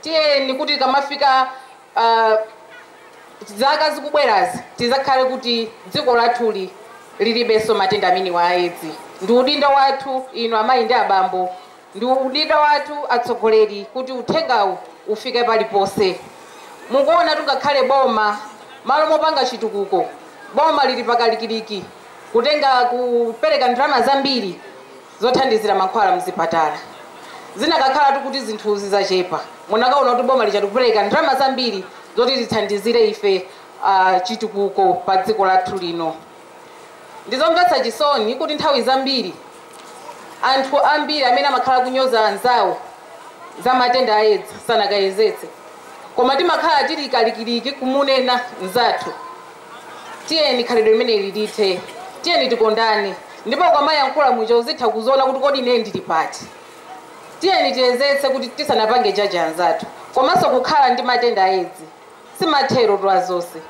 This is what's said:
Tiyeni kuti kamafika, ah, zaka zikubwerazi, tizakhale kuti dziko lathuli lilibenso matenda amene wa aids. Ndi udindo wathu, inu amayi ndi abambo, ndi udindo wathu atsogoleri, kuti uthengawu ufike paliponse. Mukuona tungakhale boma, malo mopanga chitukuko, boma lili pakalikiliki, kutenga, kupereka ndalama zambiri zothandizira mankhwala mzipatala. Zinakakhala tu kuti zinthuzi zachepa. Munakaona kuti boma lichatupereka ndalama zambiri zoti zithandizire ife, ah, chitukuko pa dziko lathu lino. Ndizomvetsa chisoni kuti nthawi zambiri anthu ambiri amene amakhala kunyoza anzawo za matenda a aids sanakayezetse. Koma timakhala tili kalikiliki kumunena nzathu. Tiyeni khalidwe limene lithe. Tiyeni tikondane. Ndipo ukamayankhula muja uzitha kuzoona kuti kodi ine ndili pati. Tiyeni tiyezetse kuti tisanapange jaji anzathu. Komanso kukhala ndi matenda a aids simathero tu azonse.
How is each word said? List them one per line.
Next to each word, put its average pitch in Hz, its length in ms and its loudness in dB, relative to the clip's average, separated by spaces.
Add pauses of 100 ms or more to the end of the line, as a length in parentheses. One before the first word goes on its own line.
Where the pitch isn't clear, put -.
Tiyeni 294 520 0
kuti 294 240 -4
kamafika, 269 680 2 (500)
ah, 226 400 2 (1200)
zaka 302 320 2
zikubwerazi, 262 720 0 (180)
tizakhale 262 480 0
kuti 240 440 -4 (180)
dziko 247 280 0
lathuli 233 540 0 (500)
lilibenso 220 560 0
matenda 196 320 0
amene 180 240 0
wa 170 160 2
aids. 175 360 -2 (380)
Ndi 196 120 0
udindo 269 360 2
wathu, 269 640 2
inu 233 240 -2
amayi 233 260 2
ndi 220 100 0
abambo, 185 560 0 (460)
ndi 214 100 -4
udindo 269 500 0
wathu 294 380 2 (160)
atsogoleri, 220 840 2
kuti 254 180 -8
uthengawu 240 680 0 (300)
ufike 233 360 -2
paliponse. 202 760 0 (680)
Mukuona 311 460 2
tungakhale 277 480 0
boma, 220 540 2 (480)
malo 302 220 2
mopanga 311 380 2
chitukuko, 202 600 -2 (480)
boma 294 320 2
lili 254 180 -2
pakalikiliki, 226 840 -2 (460)
kutenga, 262 540 2
kupereka 247 800 0
ndalama 254 340 2
zambiri 262 580 0 (640)
zothandizira 208 540 2
mankhwala 190 400 2
mzipatala. 165 640 -2 (800)
Zinakakhala 277 600 2
tu 277 60 -6
kuti 269 160 -6
zinthuzi 208 500 -4
zachepa. 185 500 0 (300)
Munakaona 254 420 2
kuti 247 120 0
boma 247 220 2
lichatupereka 208 580 2
ndalama 285 320 2
zambiri 254 500 -2 (320)
zoti 254 180 2
zithandizire 214 720 0
ife, 196 400 0 (380)
ah, 185 340 4
chitukuko 196 760 0
pa 190 240 0
dziko 196 280 0
lathu 185 320 2
lino. 170 380 -6 (1120)
Ndizomvetsa 320 520 2
chisoni 247 560 -2
kuti 302 200 -6
nthawi 277 260 0
zambiri 262 520 -2 (1120)
anthu 269 360 0
ambiri 294 440 0
amene 262 240 2
amakhala 254 320 2
kunyoza 254 460 2
anzawo 202 520 0 (840)
za 254 100 2
matenda 247 420 2
a 214 40 4
aids 214 300 2 (180)
sanakayezetse. 202 800 0 (680)
Koma 254 200 2
timakhala 320 520 2
tili 302 220 -6
kalikiliki 233 640 -2
kumunena 262 680 0 (220)
nzathu. 196 520 -2 (1120)
Tiyeni 285 360 0
khalidwe 226 280 2
limene 233 260 2
lithe. 196 640 -2 (400)
Tiyeni 330 280 0
tikondane. 214 640 2 (300)
Ndipo 285 180 0
ukamayankhula 294 680 2
muja 233 260 0
uzitha 247 320 -2
kuzoona 233 340 0
kuti 262 160 -2
kodi 269 200 0
ine 247 180 0
ndili 208 240 -4
pati. - 440 -4 (920)
Tiyeni 349 320 2
tiyezetse 262 580 2
kuti 254 180 -4
tisanapange 226 640 0
jaji 196 260 0
anzathu. 165 480 0 (280)
Komanso 302 360 2
kukhala 262 400 2
ndi 254 140 0
matenda 233 400 0
a - 20 4
aids 185 340 -2 (600)
simathero 254 580 2
tu 196 140 0
azonse. 180 480 -2 (100)